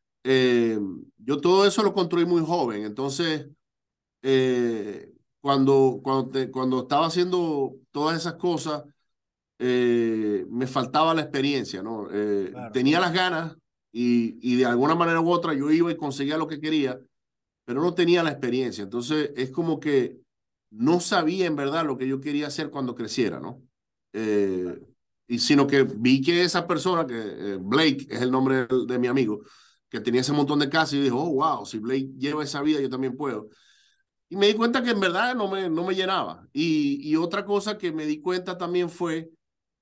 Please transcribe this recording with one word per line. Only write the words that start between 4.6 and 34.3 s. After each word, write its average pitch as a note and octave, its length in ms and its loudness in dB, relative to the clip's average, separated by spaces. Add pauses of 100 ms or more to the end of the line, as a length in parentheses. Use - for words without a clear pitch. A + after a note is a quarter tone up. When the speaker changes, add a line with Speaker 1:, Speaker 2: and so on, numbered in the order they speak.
Speaker 1:
cuando, C3+ 600 4
cuando, C3+ 280 -2
te, C3 200 -4
cuando B2+ 340 -2
estaba D3 240 0
haciendo E3+ 680 0 (160)
todas D#3 260 0
esas D#3+ 180 -6
cosas, D#3+ 480 -2 (760)
eh, A#2 920 2
me B2+ 180 -2
faltaba D3 460 0
la D#3+ 80 2
experiencia, C3+ 600 -2
¿no? G#2+ 280 -8
Eh, G2+ 400 0
Speaker 2:
Claro. A#2+ 220 -14
Speaker 1:
tenía C3+ 260 2
las F3 140 2
ganas E3+ 420 -2 (360)
y, A#2+ 500 0
y B2 160 0
de B2+ 80 4
alguna B2+ 300 2
manera E3 260 2
u E3 80 2
otra E3+ 240 0
yo C#3+ 180 -2
iba E3+ 200 4
y - 60 -6
conseguía C#3+ 400 -4
lo D#3 100 -2
que D3+ 120 -10
quería, D3+ 400 -2 (680)
pero B2 160 -2
no E3+ 120 2
tenía E3+ 300 4
la D#3 80 0
experiencia. B2 520 -2
Entonces, B2 520 -4
es C3 160 -4
como E3 280 -2
que C3+ 380 0 (540)
no C3+ 280 2
sabía F3+ 460 0
en D#3 100 0
verdad C#3+ 300 -2
lo C3+ 120 -4
que C3 100 -4
yo C3+ 120 -2
quería D3 280 -4
hacer C#3+ 220 -6
cuando B2+ 260 -6
creciera, A2 440 -2
¿no? F#2 220 -14 (500)
Eh, G2+ 520 0
Speaker 2:
Claro. F2 240 -8 (400)
Speaker 1:
y A#2 120 -4
sino C#3 280 4
que C#3 160 4
vi A#2+ 380 2
que E3+ 220 2
esa F3 240 0
persona, E3+ 400 0
que, A#2+ 80 -8
eh, G2 440 -6
Blake C3 500 0
es A2+ 120 -6
el B2+ 100 2
nombre C3 360 2
de, B2+ 200 0
de B2 120 -2
mi B2 80 2
amigo, A#2+ 340 0 (480)
que A#2 120 -8
tenía B2 200 2
ese D3 120 -2
montón D3 260 2
de C#3+ 100 0
casas, D3+ 240 0
y C#3 80 0
dijo, B2+ 200 2
"Oh, E3+ 100 -2
wow, D3 340 0
si A2 140 -8
Blake C3+ 380 -4
lleva D3 260 -4
esa C#3+ 180 -6
vida, D3 200 2
yo C3 80 -2
también C3 260 -4
puedo." A#2 320 -6 (800)
Y E3+ 80 -14